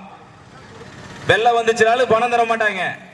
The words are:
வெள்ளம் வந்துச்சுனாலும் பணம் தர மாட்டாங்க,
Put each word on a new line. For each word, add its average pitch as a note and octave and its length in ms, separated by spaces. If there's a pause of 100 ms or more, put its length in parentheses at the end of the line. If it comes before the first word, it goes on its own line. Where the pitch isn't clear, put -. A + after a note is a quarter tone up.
(1300)
வெள்ளம் A#3 320
வந்துச்சுனாலும் A3+ 540
பணம் A#3 220
தர A#3 100
மாட்டாங்க, G#3+ 380 (320)